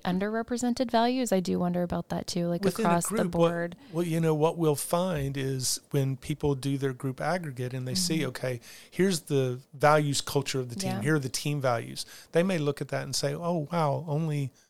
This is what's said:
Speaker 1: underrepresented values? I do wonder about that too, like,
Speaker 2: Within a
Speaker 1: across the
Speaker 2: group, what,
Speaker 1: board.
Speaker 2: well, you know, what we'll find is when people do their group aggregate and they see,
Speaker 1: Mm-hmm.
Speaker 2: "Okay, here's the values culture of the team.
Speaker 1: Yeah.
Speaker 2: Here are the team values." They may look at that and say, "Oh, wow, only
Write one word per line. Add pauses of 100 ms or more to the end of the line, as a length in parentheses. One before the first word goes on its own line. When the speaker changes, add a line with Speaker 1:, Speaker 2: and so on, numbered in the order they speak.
Speaker 1:
underrepresented
values?
I
do
wonder
about
that
too,
like,
Speaker 2:
Within
a
Speaker 1:
across
the
Speaker 2:
group,
what,
Speaker 1:
board. (160)
Speaker 2:
well,
you
know,
what
we'll
find
is (100)
when
people
do
their
group
aggregate
and
they
see,
Speaker 1:
Mm-hmm.
Speaker 2:
"Okay, (280)
here's
the (140)
values
culture
of
the
team.
Speaker 1:
Yeah.
Speaker 2:
Here
are
the
team
values." (260)
They
may
look
at
that
and
say,
"Oh,
wow,
only (180)